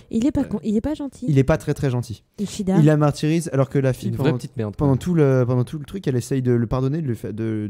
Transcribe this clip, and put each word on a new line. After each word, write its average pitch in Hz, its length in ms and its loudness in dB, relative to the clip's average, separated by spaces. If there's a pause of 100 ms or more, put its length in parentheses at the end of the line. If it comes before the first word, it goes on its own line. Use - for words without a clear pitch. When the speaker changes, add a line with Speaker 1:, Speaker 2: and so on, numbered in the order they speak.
(120)
Speaker 1:
Il 226 160 0
est 302 40 0
pas 285 100 0
Speaker 2:
Ouais. - 60 -2
Speaker 1:
con, 196 160 -6
il 208 120 -2
est 220 60 0
pas 285 120 -2
gentil. 285 340 -10
Speaker 3:
Il 143 120 4
est 135 40 6
pas 143 140 2
très, - 160 -4
très 143 160 -2
gentil. 123 340 -4 (140)
Speaker 1:
Ishida. 190 400 -2
Speaker 3:
Il 156 80 8
la 151 100 6
martyrise 151 580 0
alors 135 180 0
que 143 80 0
la 135 120 2
fille, 123 180 -6
Speaker 2:
Une 117 60 -4
vraie 123 100 -2
Speaker 3:
pendant, 151 120 2
Speaker 2:
petite - 180 -12
merde, 107 200 -4
quoi. 151 100 0
Speaker 3:
pendant 135 120 4
tout 175 180 -2
le, 135 320 4
pendant 123 160 2
tout 156 160 -8
le 143 60 -14
truc, - 220 -10
elle 131 80 0
essaye 131 280 -2
de 123 80 2
le 120 160 2
pardonner, 135 340 -2
de, 151 60 -6
le 117 80 -2
fa-, 104 160 -10
de, 107 380 -4